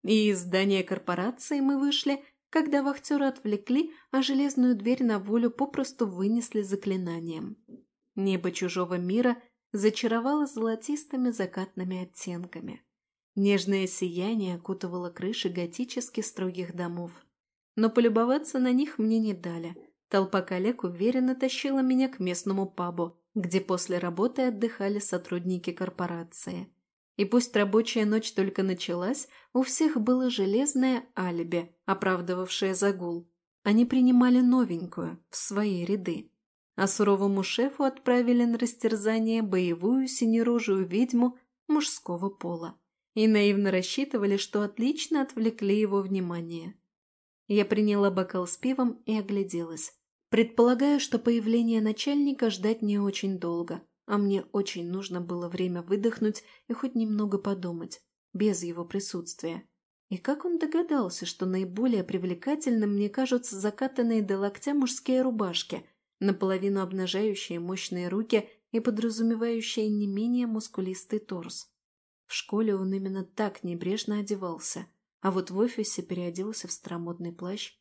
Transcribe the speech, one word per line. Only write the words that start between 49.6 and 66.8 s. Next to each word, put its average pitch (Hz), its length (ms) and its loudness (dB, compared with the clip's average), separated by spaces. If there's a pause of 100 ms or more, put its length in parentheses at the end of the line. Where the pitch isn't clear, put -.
Предполагаю, 247 720 4
что 233 200 0
появление 226 640 2
начальника 269 680 2
ждать 208 320 0
не 208 180 2
очень 196 400 -2
долго, 170 420 -4 (240)
а 208 120 0
мне 196 340 2
очень 180 380 -4
нужно 185 320 -6
было 175 260 -6
время 175 340 -2
выдохнуть 214 600 0 (240)
и 240 60 -4
хоть 254 220 -4
немного 214 420 0
подумать, 180 640 -6 (320)
без 190 300 2
его 170 200 -6
присутствия. 170 840 -6 (420)
И 190 80 -4
как 285 260 -4
он 349 140 -2
догадался, 311 680 0
что 185 200 -6
наиболее 190 580 0
привлекательным 208 920 -2
мне 202 140 2
кажутся 247 480 -2
закатанные 226 640 0
до 196 160 0
локтя 202 360 -2
мужские 254 480 2
рубашки, 214 640 -2 (340)
наполовину 190 640 0